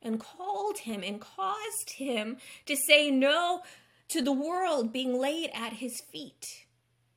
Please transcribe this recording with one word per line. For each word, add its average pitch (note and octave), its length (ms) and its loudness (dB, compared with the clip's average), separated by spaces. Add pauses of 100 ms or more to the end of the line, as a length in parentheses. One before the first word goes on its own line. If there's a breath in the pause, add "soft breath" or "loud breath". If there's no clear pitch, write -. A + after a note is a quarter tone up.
and A3 180 -4
called G4+ 600 -4
him G#3+ 220 -6
and G3+ 200 -6
caused G#4 720 -6
him A#3+ 460 -4 (280 loud breath)
to D4 100 0
say D4 340 6
no D#4+ 540 4 (440 loud breath)
to D#4+ 120 0
the C4 100 2
world D4 640 2
being B3+ 260 0
laid D4 360 0
at A3+ 200 -6
his A#3+ 280 -8
feet. - 580 -14 (560)